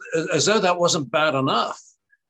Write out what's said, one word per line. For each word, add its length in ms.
as 120
though 160
that 180
wasn't 320
bad 240
enough, 460